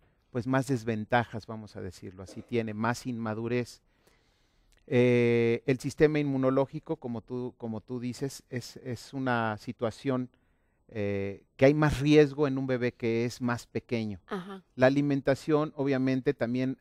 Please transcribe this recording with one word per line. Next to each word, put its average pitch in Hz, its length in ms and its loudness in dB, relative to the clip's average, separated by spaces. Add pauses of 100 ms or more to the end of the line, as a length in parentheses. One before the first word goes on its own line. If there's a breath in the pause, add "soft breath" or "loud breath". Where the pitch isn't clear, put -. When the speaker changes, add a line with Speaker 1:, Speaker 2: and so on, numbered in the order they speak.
(320)
Speaker 1:
pues 127 160 -4
más 131 200 0
desventajas, 113 800 -2
vamos 107 300 -14
a 101 60 -10
decirlo 95 420 -12
así, 104 180 -14
tiene 113 320 -2
más 113 320 -2
inmadurez. 117 760 -4 (1080)
Eh, 120 760 4
el 131 140 2
sistema 151 400 2
inmunológico, 135 760 0
como 120 260 -8
tú, 123 360 -10
como 110 240 -8
tú 123 180 -10
dices, 123 500 -8
es, - 280 -10
es - 360 -12
una 120 440 -2
situación, 127 720 -4 (600)
eh, 101 540 -4 (140)
que 135 80 6
hay 143 80 8
más 151 260 2
riesgo 147 480 6
en 135 100 -2
un 135 100 -4
bebé 123 260 -2
que 117 320 0
es 123 160 -8
más 120 260 -2
pequeño. 110 600 -6
Speaker 2:
Ajá. 190 360 -10 (120)
Speaker 1:
La 127 120 6
alimentación, 143 880 2
obviamente, 131 580 0
también, 127 480 -2